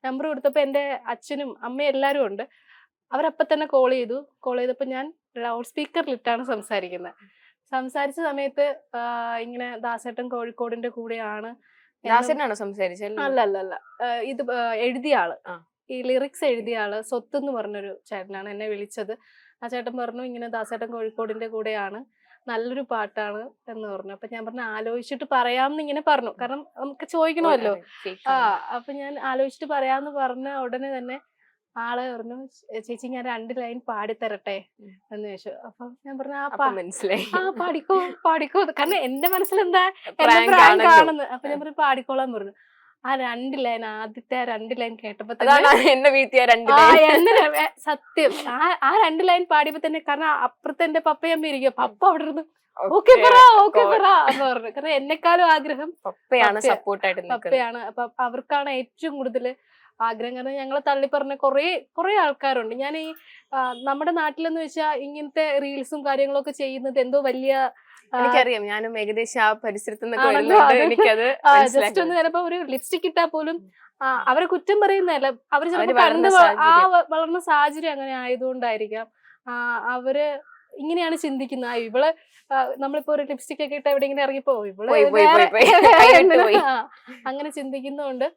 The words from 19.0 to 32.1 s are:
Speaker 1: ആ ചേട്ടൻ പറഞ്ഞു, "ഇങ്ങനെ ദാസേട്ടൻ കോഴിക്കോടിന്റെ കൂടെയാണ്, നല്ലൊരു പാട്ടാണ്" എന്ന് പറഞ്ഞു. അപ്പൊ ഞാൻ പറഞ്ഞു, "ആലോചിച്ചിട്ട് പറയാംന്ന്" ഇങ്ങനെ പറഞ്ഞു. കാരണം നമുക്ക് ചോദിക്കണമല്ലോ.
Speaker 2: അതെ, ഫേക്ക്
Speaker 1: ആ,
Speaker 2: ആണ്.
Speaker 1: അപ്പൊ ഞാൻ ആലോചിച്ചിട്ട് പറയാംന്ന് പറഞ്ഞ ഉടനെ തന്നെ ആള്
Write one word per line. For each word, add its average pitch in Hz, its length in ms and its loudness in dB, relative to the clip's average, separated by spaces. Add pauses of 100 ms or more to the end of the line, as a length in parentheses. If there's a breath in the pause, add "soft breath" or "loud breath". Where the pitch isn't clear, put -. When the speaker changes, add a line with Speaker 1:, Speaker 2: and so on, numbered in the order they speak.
Speaker 1:
ആ - 20 -12
ചേട്ടൻ 240 300 -10
പറഞ്ഞു, 240 260 -10
"ഇങ്ങനെ 240 260 -12
ദാസേട്ടൻ 226 420 -10
കോഴിക്കോടിന്റെ 220 580 -10
കൂടെയാണ്, 214 560 -8 (440)
നല്ലൊരു 240 320 -8
പാട്ടാണ്" 214 680 -8 (180)
എന്ന് 220 200 -14
പറഞ്ഞു. 196 240 -14
അപ്പൊ 208 200 -18
ഞാൻ 226 140 -14
പറഞ്ഞു, 240 160 -12
"ആലോചിച്ചിട്ട് 233 680 -10
പറയാംന്ന്" 262 480 0
ഇങ്ങനെ 294 260 -6
പറഞ്ഞു. 269 340 0
കാരണം 269 260 -10 (100)
നമുക്ക് 277 320 -14
ചോദിക്കണമല്ലോ. 320 640 0
Speaker 2:
അതെ, 180 100 -8 (200)
ഫേക്ക് 190 260 -10
Speaker 1:
ആ, 247 240 2
Speaker 2:
ആണ്. - 220 -8
Speaker 1:
അപ്പൊ 240 180 -12
ഞാൻ 277 260 -12
ആലോചിച്ചിട്ട് 269 540 -6
പറയാംന്ന് 277 380 -2
പറഞ്ഞ 262 380 -6
ഉടനെ 262 500 -8
തന്നെ 254 220 -14 (560)
ആള് 240 360 -8